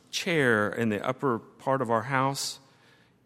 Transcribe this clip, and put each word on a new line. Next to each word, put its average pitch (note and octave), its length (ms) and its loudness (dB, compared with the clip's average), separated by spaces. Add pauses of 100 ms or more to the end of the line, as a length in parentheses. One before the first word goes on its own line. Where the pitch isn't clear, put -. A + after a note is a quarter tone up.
chair B2 600 2
in A#2 200 -2
the G2+ 180 -2
upper C3 320 -2
part - 420 -4
of A2+ 80 -2
our A2+ 120 2
house C3+ 580 -2 (680)